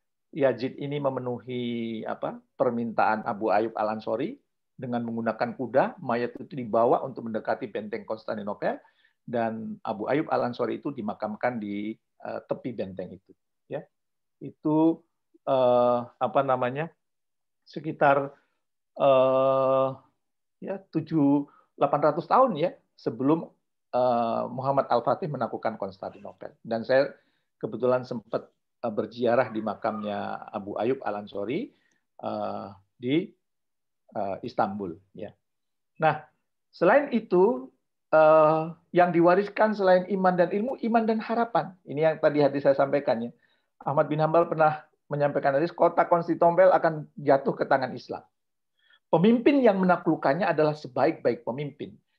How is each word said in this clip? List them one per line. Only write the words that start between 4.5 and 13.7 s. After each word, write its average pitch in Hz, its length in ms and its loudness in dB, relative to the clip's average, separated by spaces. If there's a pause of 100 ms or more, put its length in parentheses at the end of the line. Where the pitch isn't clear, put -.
dengan 120 320 -6
menggunakan 113 480 -4
kuda, 135 480 -2
mayat 120 400 -4
itu - 160 -14
dibawa 117 480 2
untuk 120 240 -10
mendekati 110 400 -6
benteng 104 320 -8
Konstantinopel, 110 800 -8 (400)
dan 110 640 -6
Abu 107 240 -6
Ayyub 151 160 -2
Al-Ansori 123 560 -4
itu 151 80 -8
dimakamkan 107 720 -6
di, 104 320 -8 (320)
eh, 110 140 -10 (100)
tepi 139 240 -8
benteng 95 400 -10
itu. - 160 -20 (400)